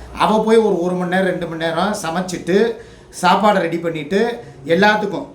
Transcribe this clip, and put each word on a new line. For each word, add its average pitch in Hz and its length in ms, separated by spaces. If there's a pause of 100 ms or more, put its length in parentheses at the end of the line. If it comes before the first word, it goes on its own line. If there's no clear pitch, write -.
(180)
அவ 208 260
போய் 220 120
ஒரு, 202 260
ஒரு 180 120
மணி 180 160
நேரம், 190 160
ரெண்டு 170 200
மணி 160 180
நேரம் 180 380
சமைச்சிட்டு, 180 680 (500)
சாப்பாடை 190 360
ரெடி 170 200
பண்ணிட்டு, 170 680 (220)
எல்லாத்துக்கும், 190 680